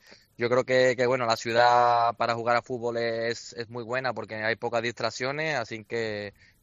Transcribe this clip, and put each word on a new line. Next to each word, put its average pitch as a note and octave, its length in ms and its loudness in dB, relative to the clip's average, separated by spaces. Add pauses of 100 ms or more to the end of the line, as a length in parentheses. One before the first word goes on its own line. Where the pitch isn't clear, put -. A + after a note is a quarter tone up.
(360)
Yo A#2 140 -2
creo B2 140 4
que, B2+ 320 4
que, B2 100 0
bueno, B2+ 200 0
la A2+ 100 2
ciudad A#2+ 800 4
para A#2 180 0
jugar A#2 220 2
a A#2 60 0
fútbol A#2 340 -4
es, A#2 560 -4
es A#2 180 -10
muy A#2+ 140 -10
buena B2+ 280 -2
porque A2 220 -10
hay A2 220 -2
pocas A#2 260 -2
distracciones, C3 720 -4
así A2 280 -8
que G#2+ 500 -6 (280)